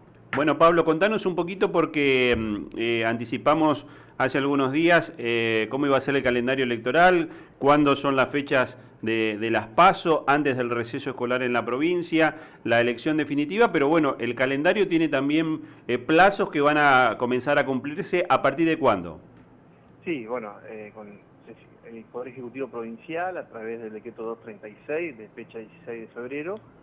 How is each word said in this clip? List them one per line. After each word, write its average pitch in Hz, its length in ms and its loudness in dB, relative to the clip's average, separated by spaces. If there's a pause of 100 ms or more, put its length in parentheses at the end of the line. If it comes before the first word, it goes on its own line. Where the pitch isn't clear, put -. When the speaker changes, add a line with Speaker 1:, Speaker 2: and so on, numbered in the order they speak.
(340)
Speaker 1:
Bueno, 143 220 0
Pablo, 165 300 4
contanos 185 400 0
un 175 100 -4
poquito 185 340 -2
porque, 143 680 2
mm, 107 420 -6
eh, 117 260 0
anticipamos 139 840 0 (300)
hace 131 220 0
algunos 139 340 0
días, 165 460 2
eh, 113 520 0
cómo 143 160 -2
iba 139 100 4
a 127 40 2
ser 139 140 -2
el 135 80 0
calendario 127 420 0
electoral, 156 680 2 (280)
cuándo 143 380 4
son 139 180 -2
las 127 140 2
fechas 139 500 -2 (240)
de, 110 360 0
de 113 120 -2
las 110 160 0
paso, 175 640 2
antes 143 280 2
del 123 140 -2
receso 120 400 -6
escolar 123 320 -2
en 123 100 -2
la 117 120 0
provincia, 156 720 0 (260)
la 117 180 2
elección 120 360 0
definitiva, 147 560 0
pero 139 160 2
bueno, 156 320 2
el 117 160 -4
calendario 151 500 0
tiene 165 220 0
también, 151 540 -2 (260)
eh, 120 100 0
plazos 185 520 2
que 147 100 -2
van 147 180 4
a 131 400 6
comenzar 127 400 0
a 135 80 2
cumplirse, 147 640 -4
¿a 131 120 4
partir 165 280 2
de 160 100 0
cuándo? 90 420 0 (840)
Speaker 2:
Sí, 139 220 -6
bueno, 113 280 -8 (140)
eh, 107 260 -14
con 104 240 -18 (680)
el 113 200 -18
Poder 123 240 -12
Ejecutivo 123 400 -10
Provincial, 120 680 -10
a 135 120 -12
través 117 340 -12
del 110 100 -12
decreto 113 300 -14
dos 113 200 -10
treinta 107 260 -18
y 101 80 -20 (100)
seis, 151 320 -8
de 107 120 -18
fecha 113 280 -18
dieciséis 113 440 -16
de 110 60 -16
febrero, 147 520 -12 (220)